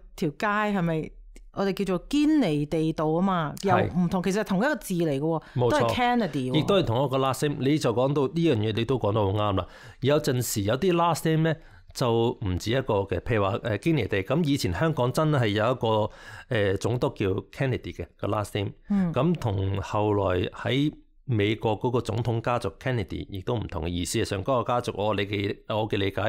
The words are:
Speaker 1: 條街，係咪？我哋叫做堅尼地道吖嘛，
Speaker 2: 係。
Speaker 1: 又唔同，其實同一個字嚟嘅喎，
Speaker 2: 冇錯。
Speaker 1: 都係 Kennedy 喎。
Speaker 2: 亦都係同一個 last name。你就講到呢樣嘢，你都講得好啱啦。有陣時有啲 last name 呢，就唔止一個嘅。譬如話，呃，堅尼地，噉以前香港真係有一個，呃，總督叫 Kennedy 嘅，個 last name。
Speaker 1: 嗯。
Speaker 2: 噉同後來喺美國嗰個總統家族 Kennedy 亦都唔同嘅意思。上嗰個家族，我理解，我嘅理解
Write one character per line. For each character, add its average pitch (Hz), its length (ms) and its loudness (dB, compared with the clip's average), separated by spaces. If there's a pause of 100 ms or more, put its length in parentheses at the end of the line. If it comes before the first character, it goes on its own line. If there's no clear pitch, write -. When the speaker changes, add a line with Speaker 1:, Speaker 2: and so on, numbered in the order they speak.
(180)
Speaker 1:
條 160 140 -2
街， - 60 -12 (100)
係 208 340 0
咪？ 160 300 -2 (420)
我 196 120 -2
哋 196 80 0
叫 202 100 -4 (140)
做 - 100 -14
堅 294 320 4
尼 151 260 2
地 160 280 0
道 156 140 -2
吖 160 140 2
嘛， 175 360 0
Speaker 2:
係。 180 280 2
Speaker 1:
又 - 80 -4
唔 170 140 2
同， 175 160 -2
其 196 80 0
實 208 140 0
同 185 140 0
一 - 20 2
個 294 160 2
字 - 160 -8
嚟 170 160 0
嘅 135 100 0
喎， 160 240 -2 (100)
Speaker 2:
冇 123 160 2
錯。 - 0 -
Speaker 1:
都 302 100 4
係 113 160 2
Kennedy 202 540 0
喎。 127 40 -2
Speaker 2:
亦 151 100 2
都 202 160 2
係 165 60 2
同 120 200 0
一 123 40 -2
個 131 80 0
last 135 280 0
name。 147 140 -2
你 139 180 2
就 131 160 0
講 131 200 2
到 147 80 2
呢 135 120 2
樣 165 220 2
嘢， 107 180 0
你 113 120 0
都 131 120 2
講 104 140 0
得 110 80 2
好 101 140 4
啱 104 240 2
啦。 90 100 -2 (320)
有 139 220 4
陣 127 200 0
時 120 200 -2
有 107 160 0
啲 185 160 2
last 170 360 2
name 160 220 4
呢， 156 40 -2 (380)
就 117 520 2
唔 90 120 0
止 107 140 -4
一 135 100 2
個 123 180 -2
嘅。 92 200 -2
譬 - 160 -2
如 104 80 4
話， 98 200 0
呃， 107 160 -2
堅 160 140 0
尼 110 140 0
地， 98 160 0
噉 147 220 0
以 143 100 2
前 98 180 -2
香 160 200 0
港 123 180 0
真 156 200 0
係 123 180 2
有 107 240 2
一 - 20 -4
個， 110 340 0 (380)
呃， 101 300 2
總 110 200 0
督 131 120 0
叫 - 180 -2
Kennedy 101 680 -4
嘅， 87 220 -10
個 - 140 -4
last 107 280 -2
name。 104 140 -2 (180)
Speaker 1:
嗯。 190 240 2
Speaker 2:
噉 156 200 2
同 98 480 -2
後 104 320 0
來 92 380 2
喺 139 420 -2 (320)
美 110 300 2
國 107 240 0
嗰 120 120 0
個 107 100 2
總 104 160 -4
統 117 240 -2
家 120 180 -2
族 98 180 -4
Kennedy 113 520 -4
亦 95 120 -10
都 131 140 -2
唔 101 120 -4
同 80 180 -6
嘅 - 20 -2
意 87 160 -2
思。 110 220 -2
上 98 180 -4
嗰 131 180 0
個 101 60 -6
家 123 140 0
族， 107 160 -4
我 104 160 0
理 101 120 -2
解， 101 300 -4 (140)
我 110 180 -2
嘅 110 100 -4
理 98 140 0
解 98 180 -4